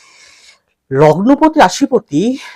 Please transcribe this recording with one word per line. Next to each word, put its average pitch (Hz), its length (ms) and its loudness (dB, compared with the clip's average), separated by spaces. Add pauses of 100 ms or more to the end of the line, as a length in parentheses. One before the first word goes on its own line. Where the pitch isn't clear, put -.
(920)
লগ্নপতি, 202 640 0
রাশিপতি, 247 800 -2 (180)